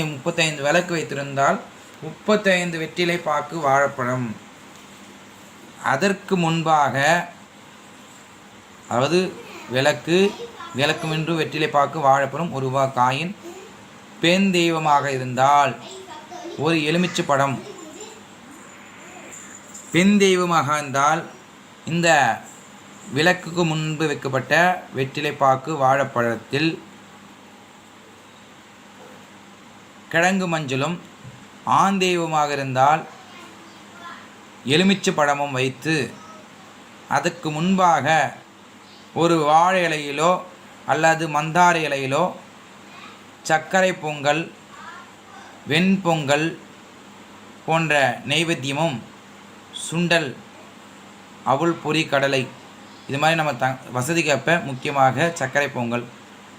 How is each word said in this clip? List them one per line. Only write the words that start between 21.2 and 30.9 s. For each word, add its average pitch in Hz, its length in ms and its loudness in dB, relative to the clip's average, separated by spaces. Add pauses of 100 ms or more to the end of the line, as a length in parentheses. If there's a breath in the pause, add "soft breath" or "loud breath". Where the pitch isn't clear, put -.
இந்த 170 160 2 (1080)
விளக்குக்கு 175 540 0
முன்பு 156 400 -4
வைக்கப்பட்ட 135 440 -2 (440)
வெற்றிலை, 143 340 -4 (100)
பாக்கு, 135 300 2 (100)
வாழைப்பழத்தில் 131 880 0 (3500)
கிழங்கு 185 420 2
மஞ்சளும், 147 420 -2 (840)